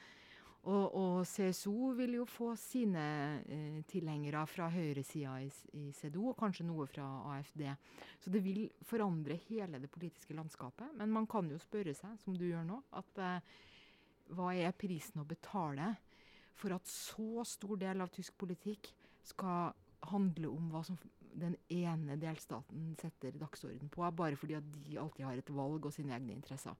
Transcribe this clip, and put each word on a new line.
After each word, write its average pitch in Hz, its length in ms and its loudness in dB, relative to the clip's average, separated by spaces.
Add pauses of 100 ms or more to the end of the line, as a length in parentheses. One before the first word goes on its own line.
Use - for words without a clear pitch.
(640)
og, 196 320 6
og 185 320 4
C 190 220 4
S 180 180 0
O 247 260 4
vil 247 220 2
jo 240 100 2
få 233 320 -2
sine, 151 880 2
eh, 151 420 -4
tilhengere 151 600 0
fra 170 220 0
høyresida 139 760 0
i 139 60 -4
s-, - 240 -16
i 147 180 -6
C 151 180 -6
D 151 80 -2
O, 220 120 2
og 247 80 -2
kanskje 185 280 2
noe 160 220 2
fra - 160 -6
A 135 360 -4
F 143 160 -8
D. 143 200 -2 (440)
Så - 120 -8
det 202 120 8
vil 196 260 2 (140)
forandre 170 520 2 (140)
hele 185 300 -2
det 139 120 -8
politiske 160 420 -8
landskapet, 160 640 -8
men 214 160 2
man 220 160 6
kan 185 220 4
jo 143 80 -2
spørre 180 380 -2
seg, 214 240 -12
som 190 180 -2
du 175 80 2
gjør 170 200 2
nå, 214 160 -2 (120)
at, - 260 -8
eh, 180 200 2 (880)
hva 180 260 2
er 180 180 4
prisen 165 480 -2
å 147 60 -4
betale 165 680 0 (580)
for 190 200 0
at 180 120 -2
så 226 600 -2
stor 208 320 -2
del 190 240 2
av 180 100 0
tysk - 260 -6
politikk 196 540 -2 (320)
skal 175 500 2 (300)
handle 170 460 4
om 160 200 0
hva 160 140 -2
som 180 120 -4
f-, - 120 -12 (300)
den 170 180 0 (140)
ene 160 480 2
delstaten 160 840 -4
setter 147 320 -6
dagsorden 143 580 -6
på, 175 120 -4 (140)
bare 160 200 2
fordi 156 220 -2
at 151 60 -4 (200)
de 147 140 -6
alltid 147 280 -4
har 127 120 -2
et 131 120 -6
valg 143 360 0
og 147 80 -2
sine 143 240 -2
egne 123 160 -4
interesser? - 460 -8